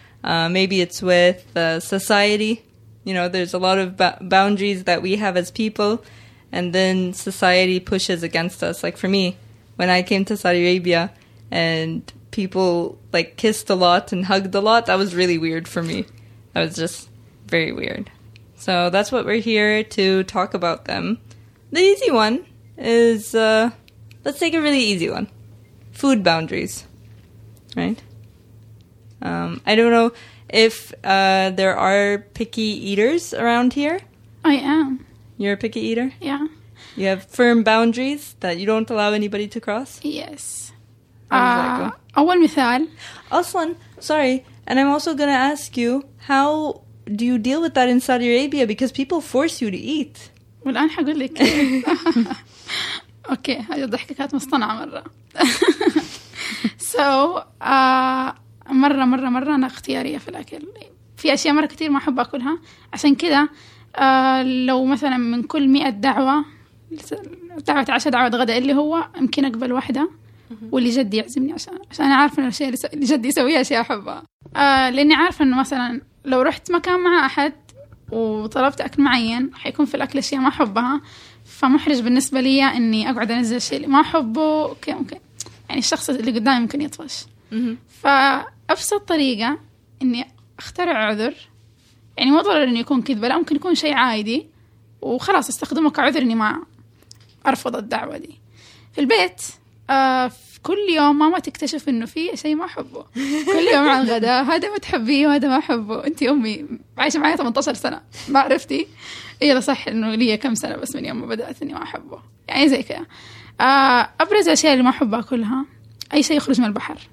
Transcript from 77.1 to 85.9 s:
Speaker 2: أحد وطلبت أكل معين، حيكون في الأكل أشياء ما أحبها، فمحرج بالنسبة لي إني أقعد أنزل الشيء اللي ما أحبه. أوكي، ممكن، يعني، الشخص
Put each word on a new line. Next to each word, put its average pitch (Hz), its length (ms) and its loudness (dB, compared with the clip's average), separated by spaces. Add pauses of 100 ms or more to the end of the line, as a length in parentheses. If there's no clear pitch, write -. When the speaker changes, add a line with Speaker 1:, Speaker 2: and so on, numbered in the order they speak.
Speaker 2:
أحد 285 260 -2 (600)
وطلبت 226 680 -2
أكل 269 220 0
معين، 247 520 2
حيكون - 320 -2
في - 80 -4
الأكل 277 240 -4
أشياء 269 220 -4
ما 262 80 2
أحبها، 247 520 0 (440)
فمحرج 277 560 2
بالنسبة 254 400 0
لي 269 220 4
إني 226 480 2
أقعد 226 200 -2
أنزل 233 260 0
الشيء 247 200 -4
اللي - 120 -6
ما 277 120 6
أحبه. 311 640 0
أوكي، - 300 -6
ممكن، - 260 -8 (500)
يعني، 277 100 -6
الشخص 294 320 -2